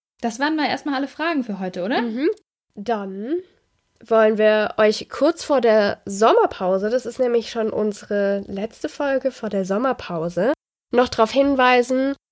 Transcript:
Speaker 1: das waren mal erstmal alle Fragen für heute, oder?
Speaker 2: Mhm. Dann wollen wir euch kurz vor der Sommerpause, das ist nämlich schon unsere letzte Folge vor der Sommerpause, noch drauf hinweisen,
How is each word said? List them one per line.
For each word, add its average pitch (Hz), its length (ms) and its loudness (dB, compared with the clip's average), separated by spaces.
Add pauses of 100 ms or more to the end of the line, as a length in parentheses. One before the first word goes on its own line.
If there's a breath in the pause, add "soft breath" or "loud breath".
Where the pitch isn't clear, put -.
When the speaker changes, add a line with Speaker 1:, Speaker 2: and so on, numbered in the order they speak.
(200)
Speaker 1:
das 226 180 -6
waren 302 160 -2
mal 294 140 0
erstmal 277 260 -4
alle 277 140 -4
Fragen 311 340 -4
für 202 160 -6
heute, 185 260 -6
oder? 269 160 -2
Speaker 2:
Mhm. 240 280 -2 (480)
Dann 208 600 -6 (680)
wollen 220 340 4
wir 214 380 2
euch 214 340 2
kurz - 320 0
vor 277 180 0
der 214 440 2
Sommerpause, 202 880 2
das 247 160 -2
ist 233 120 -12
nämlich 240 320 0
schon 220 200 -4
unsere 202 760 -2
letzte 208 420 -8
Folge 269 440 -2
vor 220 160 -10
der 196 160 -2
Sommerpause, 190 880 -2 (420)
noch 240 140 4
drauf 220 220 2
hinweisen, 262 840 2 (180)